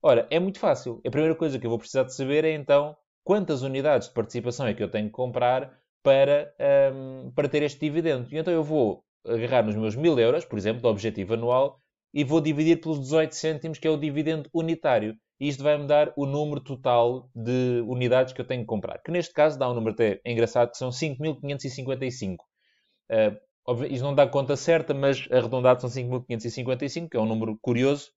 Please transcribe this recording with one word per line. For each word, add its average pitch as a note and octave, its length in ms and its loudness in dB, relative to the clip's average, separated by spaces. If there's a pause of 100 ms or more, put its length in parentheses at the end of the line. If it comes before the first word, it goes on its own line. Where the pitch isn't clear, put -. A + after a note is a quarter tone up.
Ora, C3 280 4
é D3+ 80 0
muito F#3+ 220 -2
fácil. B2 480 -2
A - 20 -2
primeira D#3 260 0
coisa D3+ 220 -4
que A#2+ 80 -8
eu A2+ 40 -2
vou A#2 100 -2
precisar C3 240 -2
de B2 100 -6
saber C#3 300 0
é, D#3+ 100 2
então, D3 440 2 (260)
quantas F3 380 0
unidades C3+ 480 0
de - 40 -20
participação A#2+ 540 -4
é G#2 60 0
que A2 100 -4
eu F#2+ 80 -6
tenho G#2+ 140 -2
que G#2 80 -8
comprar B2+ 600 0 (300)
para, C#3 560 4
ahm, C3+ 720 0
para C#3+ 140 0
ter D3 160 2
este C#3+ 160 -4
dividendo. D3+ 500 -2
E D3 80 -8
então D#3+ 140 -2
eu E3 100 2
vou D3 440 0 (200)
agarrar A#2 380 2
nos G#2+ 120 0
meus A2 200 -2
mil D3+ 240 2
euros, B2+ 240 4
por G#2+ 160 -8
exemplo, A2+ 220 -2
do A#2+ 80 2
objetivo G#2 460 -2
anual, B2 440 0 (340)
e C#3+ 120 0
vou D#3 160 2
dividir D#3 400 2
pelos D#3+ 180 -4
dezoito D#3 360 0
cêntimos, D#3+ 420 -6
que - 100 -4
é D#3 40 2
o D#3 40 2
dividendo D3+ 580 -4
unitário. C#3 600 0 (240)
E C#3 80 -4
isto C#3 160 -4
vai-me D3 240 0
dar D3 300 4
o C#3+ 80 -2
número D3 340 -2
total B2+ 720 0
de B2 540 0
unidades B2+ 460 2
que - 80 -10
eu A#2+ 40 -6
tenho B2 180 -6
que A2 40 -10
comprar, A2 340 -6
que - 100 -10
neste E3+ 220 -4
caso D3+ 240 2
dá C3 120 -2
um B2 40 -2
número A2+ 200 -2
até G#2+ 320 0
engraçado, A#2+ 460 2
que - 60 -18
são B2+ 140 -6
cinco C#3 300 -6
mil D3+ 180 -4
quinhentos C#3 240 -10
e C3+ 60 -6
cinquenta C3 360 -8
e C3 60 -4
cinco. F#2+ 320 -8 (680)
Ah, A2 240 4 (360)
obvi-, B2 240 -2
isto B2+ 100 -4
não C#3 120 -2
dá C#3 120 6
conta C3 280 0
certa, D#3+ 380 2
mas C#3 380 0
arredondado B2+ 500 4
são B2 80 -6
cinco B2 200 -6
mil B2+ 140 -4
quinhentos A#2 220 -8
e A#2 60 -6
cinquenta B2+ 340 -4
e C3+ 40 -6
cinco, E3 200 -8
que B2+ 80 -4
é - 20 0
um A2 60 2
número A2 360 -2
curioso. C3 560 0